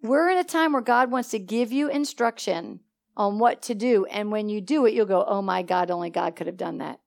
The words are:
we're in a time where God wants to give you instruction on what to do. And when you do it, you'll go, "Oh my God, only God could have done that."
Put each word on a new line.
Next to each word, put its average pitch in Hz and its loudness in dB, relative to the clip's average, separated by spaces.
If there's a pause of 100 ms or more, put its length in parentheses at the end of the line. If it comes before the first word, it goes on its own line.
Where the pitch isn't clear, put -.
we're 285 2
in 370 4
a 359 2
time 320 2
where 262 0
God 247 4
wants 247 -2
to - -2
give 220 -2
you 285 0
instruction 226 -2 (360)
on 208 0
what 240 2
to 240 -6
do. 214 2
And 208 -6
when 214 -2
you 208 -4
do 262 2
it, 220 4
you'll 226 2
go, 190 2
"Oh 202 0
my 185 0
God, 180 0
only 175 -4
God 170 -4
could 160 -10
have 180 -8
done 170 -8
that." 147 -10